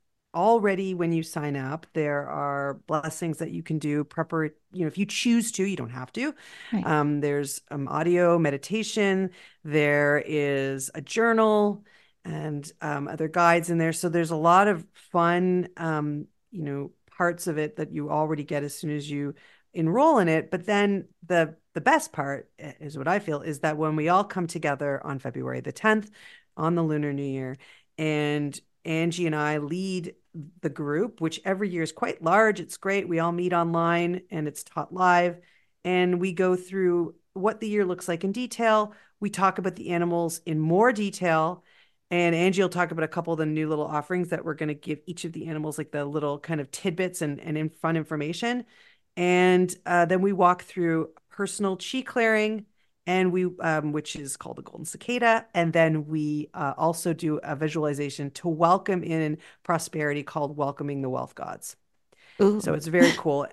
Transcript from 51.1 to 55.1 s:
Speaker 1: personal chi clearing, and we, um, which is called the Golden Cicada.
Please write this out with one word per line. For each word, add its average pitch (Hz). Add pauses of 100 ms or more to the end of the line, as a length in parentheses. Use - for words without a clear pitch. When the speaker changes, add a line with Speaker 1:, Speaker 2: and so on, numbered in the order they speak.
Speaker 1:
personal 196
chi 262
clearing, 220 (420)
and 185
we, 180 (140)
um, 156
which 147
is 139
called -
the 139
Golden -
Cicada. 233